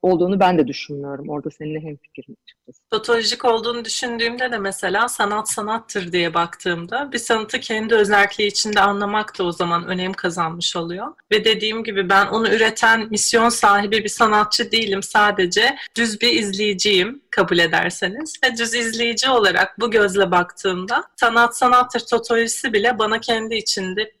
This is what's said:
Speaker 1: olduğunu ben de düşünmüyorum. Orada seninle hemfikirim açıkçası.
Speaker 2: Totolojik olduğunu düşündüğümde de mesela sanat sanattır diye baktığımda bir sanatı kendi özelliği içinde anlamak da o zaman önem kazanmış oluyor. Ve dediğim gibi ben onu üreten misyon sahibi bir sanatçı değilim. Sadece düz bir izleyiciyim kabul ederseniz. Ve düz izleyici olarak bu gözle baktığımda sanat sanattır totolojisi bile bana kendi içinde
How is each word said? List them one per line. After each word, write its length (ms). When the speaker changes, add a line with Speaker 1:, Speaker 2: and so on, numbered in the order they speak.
Speaker 1:
olduğunu 380
ben 180
de 80
düşünmüyorum. 600
Orada 220
seninle 300
hemfikirim 640
açıkçası. 460
Speaker 2:
Totolojik 540
olduğunu 400
düşündüğümde 680
de 60
mesela 500
sanat 420
sanattır 640
diye 220
baktığımda 800
bir 60
sanatı 420
kendi 340
özelliği 540
içinde 320
anlamak 580
da 60
o 80
zaman 340
önem 260
kazanmış 640
oluyor. 300
Ve 120
dediğim 400
gibi 240
ben 180
onu 220
üreten 600
misyon 380
sahibi 560
bir 40
sanatçı 640
değilim. 300
Sadece 760
düz 240
bir 120
izleyiciyim 1000
kabul 280
ederseniz. 760
Ve 120
düz 180
izleyici 560
olarak 500
bu 100
gözle 400
baktığımda 720
sanat 400
sanattır 440
totolojisi 720
bile 260
bana 220
kendi 340
içinde 680